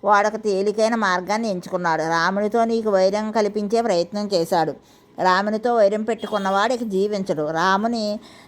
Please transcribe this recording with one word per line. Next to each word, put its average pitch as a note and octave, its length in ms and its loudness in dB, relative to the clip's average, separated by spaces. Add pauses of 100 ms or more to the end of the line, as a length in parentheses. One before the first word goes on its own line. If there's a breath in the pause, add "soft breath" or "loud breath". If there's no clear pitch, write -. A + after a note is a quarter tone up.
వాడొక G#3 320 4
తేలికైన G#3+ 600 0
మార్గాన్ని G3+ 540 -2
ఎంచుకున్నాడు. F3 540 -2
రామునితో G3 600 0
నీకు A3+ 240 -2
వైరం G3+ 420 2
కల్పించే G#3+ 500 0
ప్రయత్నం G#3 520 -2
చేశాడు. E3 400 0 (500 soft breath)
రామునితో G#3+ 520 2
వైరం G#3+ 280 4
పెట్టుకున్నవాడు G#3 720 -2
ఇక B3 100 -4
జీవించడు. F#3+ 680 -2
రాముని G#3 680 0 (280 loud breath)